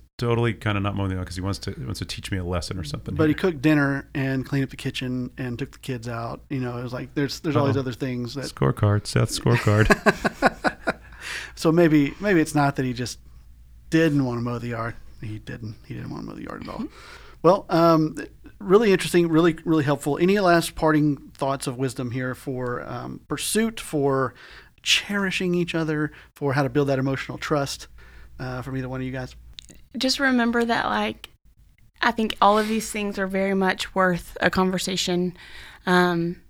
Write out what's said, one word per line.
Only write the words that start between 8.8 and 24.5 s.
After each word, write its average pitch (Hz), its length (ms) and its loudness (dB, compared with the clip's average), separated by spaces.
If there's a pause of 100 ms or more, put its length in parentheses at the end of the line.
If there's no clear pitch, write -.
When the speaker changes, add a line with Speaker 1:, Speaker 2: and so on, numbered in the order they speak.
Speaker 1:
Seth's 117 320 0
scorecard. 110 500 4
Speaker 2:
<laughs> - 1120 0 (560)
So 165 180 2
maybe, 156 480 6
maybe 196 180 4
it's 147 160 0
not 143 220 2
that 131 80 0
he 127 80 -2
just 117 260 -8 (680)
didn't 160 340 4
wanna 120 180 -2
mow 120 180 -4
the 120 100 -8
yard. 117 260 -4 (260)
He 107 180 -8
didn't. 113 360 -12 (100)
He 127 80 -14
didn't 123 180 -10
wanna 55 120 -10
mow 53 120 -10
the - 80 -14
yard - 200 -12
at - 60 -12
all. - 100 -10
Speaker 3:
Mm-hmm. 247 60 -6 (560)
Speaker 2:
Well, 190 280 4
um, 165 480 4 (420)
really 202 320 6
interesting, 170 360 4
really, 160 380 4
really 160 180 4
helpful. 143 340 0
Any 196 220 4
last 170 360 4
parting 151 420 2 (160)
thoughts 135 340 -4
of 123 100 -6
wisdom 123 340 -4
here 127 240 -4
for, 123 540 -6
um, 123 380 -10
pursuit, 220 520 0
for 135 540 0 (480)